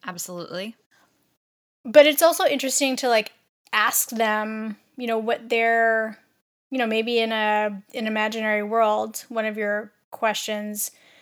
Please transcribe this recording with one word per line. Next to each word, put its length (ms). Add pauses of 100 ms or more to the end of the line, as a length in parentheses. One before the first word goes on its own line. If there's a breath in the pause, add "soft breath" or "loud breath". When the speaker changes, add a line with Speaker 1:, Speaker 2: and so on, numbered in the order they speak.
Speaker 1:
Absolutely. 720 (1080 soft breath)
Speaker 2:
But 220
it's 160
also 240
interesting 520
to, 120
like, 240 (400)
ask 380
them, 680 (180)
you 120
know, 100
what 320
their, 680 (540)
you 60
know, 100
maybe 320
in 140
a, 500 (100)
an 140
imaginary 560
world, 680
one 160
of 120
your 340 (180)
questions 840 (300 soft breath)